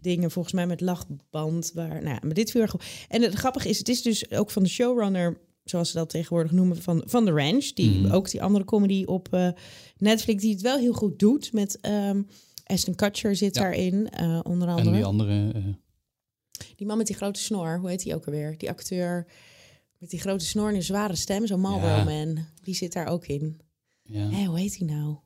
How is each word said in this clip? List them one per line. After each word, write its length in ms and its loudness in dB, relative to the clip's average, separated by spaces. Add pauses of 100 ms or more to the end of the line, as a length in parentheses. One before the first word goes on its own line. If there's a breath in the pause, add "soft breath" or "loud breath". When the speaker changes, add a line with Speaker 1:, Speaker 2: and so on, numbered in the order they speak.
Speaker 1:
dingen 300 0
volgens 240 -4
mij 120 0
met 140 -4
lachband 920 -4
waar, 140 -6 (140)
nou 120 -4
ja, 80 -6
maar 120 -2
dit 160 0
viel 100 2
erg 140 2
op. 80 -4 (260 loud breath)
En 140 2
het 120 2
grappige 340 -2
is, 100 0
het 100 -4
is 140 0
dus 280 0
ook 200 0
van 120 2
de 60 6
showrunner, 720 2 (260)
zoals 260 -2
ze 60 -6
dat 140 -2
tegenwoordig 420 0
noemen, 300 4
van, 240 2
van 180 4
The 60 4
Ranch, 420 4
die 180 4
Speaker 2:
Mhm. 220 4
Speaker 1:
ook 180 2
die 120 -4
andere 220 4
comedy 420 2
op, 260 -4
eh, 160 2 (480 loud breath)
Netflix, 460 2
die 100 2
het 100 -2
wel 160 2
heel 140 4
goed 260 -2
doet 340 4
met, 280 -2
ehm, 420 0 (420 loud breath)
Ashton 300 0
Kutcher 420 0
zit 180 0
Speaker 2:
Ja. 80 0
Speaker 1:
daarin, 480 0
eh, 320 0
onder 260 0
Speaker 2:
En 60 0
Speaker 1:
andere. 220 4
Speaker 2:
die 80 4
andere, 500 2
eh, 80 -4 (1120 loud breath)
Speaker 1:
Die 100 -10
man 100 -2
met 100 0
die 100 -6
grote 240 -6
snor, 380 -4
hoe 100 -4
heet 140 -4
die 120 -4
ook 120 -8
alweer? 320 -6
Die 120 -8
acteur 560 -4 (720 soft breath)
met 120 -18
die 100 -8
grote 240 -2
snor 240 -2
en 60 0
een 80 -2
zware 340 -2
stem, 300 -2
zo'n 140 0
Marlboro 260 0 (100)
Speaker 2:
Ja. 80 4
Speaker 1:
Man, 340 -2 (240)
die 120 -8
zit 180 -6
daar 140 -4
ook 200 -4
in. 340 -6 (420)
Speaker 2:
Ja. 280 -4
Speaker 1:
Hé, 140 0
hoe 140 -2
heet 200 -4
hij 80 -4
nou? 400 -4